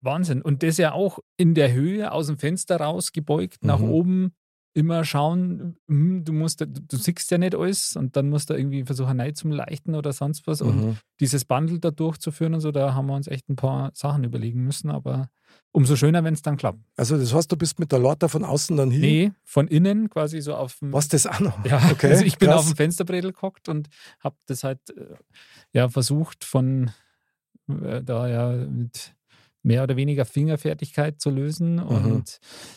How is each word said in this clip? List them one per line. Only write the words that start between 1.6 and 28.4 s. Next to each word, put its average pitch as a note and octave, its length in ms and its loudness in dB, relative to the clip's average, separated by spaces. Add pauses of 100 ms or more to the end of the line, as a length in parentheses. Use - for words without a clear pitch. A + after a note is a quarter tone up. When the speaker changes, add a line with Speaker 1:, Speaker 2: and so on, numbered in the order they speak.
Speaker 1:
Höhe, F3+ 400 0
aus D#3 160 -2
dem D3 100 -4
Fenster E3+ 380 -2
rausgebeugt, D#3+ 880 -4
nach G2+ 160 2
Speaker 2:
Mhm. A2 100 2
Speaker 1:
oben F3+ 420 2 (420)
immer E3 300 2
schauen, E3+ 720 -2 (100)
hm, E3 360 2
du D#3+ 100 -4
musst, D#3 260 -2
du, D3+ 80 -4
du C3+ 300 -10
siehst - 320 -4
ja F3 80 2
nicht F3+ 180 0
alles F#3 400 -2
und C3+ 180 -4
dann C#3 140 2
musst D3 220 -2
du D#3 40 -2
irgendwie C3+ 300 -4
versuchen, C3 320 -2
neu B2+ 160 -2
zum D3+ 180 -6
Leichten D3 440 -6
oder D3 180 -4
sonst C#3+ 340 -6
was D#3 140 -2
und G#2+ 160 2
Speaker 2:
Mhm. A2 200 0 (220)
Speaker 1:
dieses C3+ 280 0
Bundle D#3+ 340 0
da E3+ 100 0
durchzuführen D#3+ 640 -4
und D#3+ 60 -2
so, D#3 120 -2
da C#3 220 0
haben C3+ 120 -2
wir C3+ 80 -2
uns C#3 120 -4
echt C3+ 220 -8
ein C#3 80 -4
paar C3+ 380 -2
Sachen C#3+ 280 -2
überlegen A#2+ 420 -4
müssen, C#3 260 -4
aber C3 400 -4 (420)
umso C#3 240 4
schöner, D#3 280 4
wenn's D#3+ 180 -2
dann C#3+ 160 -2
klappt. A2 200 -4 (160)
Speaker 2:
Also B2+ 220 0
das B2 160 0
heißt, D#3+ 180 2
du F3 60 0
bist D#3 220 -2
mit E3 120 -4
der C3+ 100 4
Lorta D3 280 2
von - 160 -2
außen D3+ 320 -2
dann C3+ 140 4
hin? C3+ 100 2
Speaker 1:
Nee, D#3 320 4 (120)
von - 220 2
innen G3+ 440 2
quasi D#3 320 -4
so C#3+ 120 -6
auf B2+ 260 -8
dem C#3 120 -6
Speaker 2:
Was, C#3+ 160 0
das D3+ 180 2
auch - 140 -2
noch? C#3 240 -2
Speaker 1:
Ja, B2 160 4 (120)
Speaker 2:
Okay, - 180 2
Speaker 1:
also F3+ 160 8
ich F3 100 2
bin F3 140 6
Speaker 2:
krass. D#3+ 100 8
Speaker 1:
auf D3+ 80 2
dem D3+ 80 0
Fensterbredel F3+ 560 -2
gehockt - 380 -8
und D3+ 180 -4 (320)
hab - 240 -6
das C3 180 -8
halt, C3 280 -8
äh, - 240 -18 (580)
ja, B2 160 4
versucht C#3+ 560 -2
von, C3 460 0 (800)
äh, C3 340 -6
da B2 260 -4
ja A#2+ 240 0 (160)